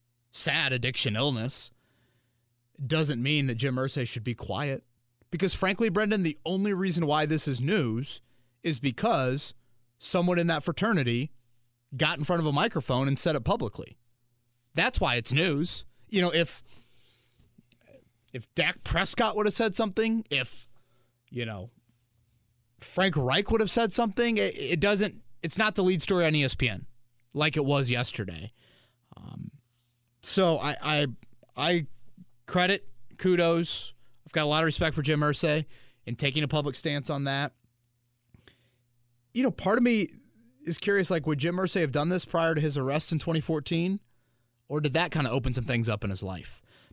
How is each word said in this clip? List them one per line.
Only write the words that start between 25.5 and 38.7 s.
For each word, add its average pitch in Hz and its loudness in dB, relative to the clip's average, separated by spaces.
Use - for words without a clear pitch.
not 214 0
the 196 2
lead 185 2
story 165 2
on 156 4
E 151 4
S 131 0
P 127 0
N 98 -6
like 151 0
it 147 0
was 139 2
yesterday. 104 -4
Um, - -14
so 170 2
I, 143 -2
I, 151 2
I 165 2
credit, 185 2
kudos. 170 2
I've - -20
got 156 0
a 151 2
lot 156 2
of - 2
respect 156 0
for 151 0
Jim 151 2
Irsay 151 2
in 120 -6
taking 143 0
a 143 -2
public 147 -2
stance 143 -4
on 139 -4
that. 139 -2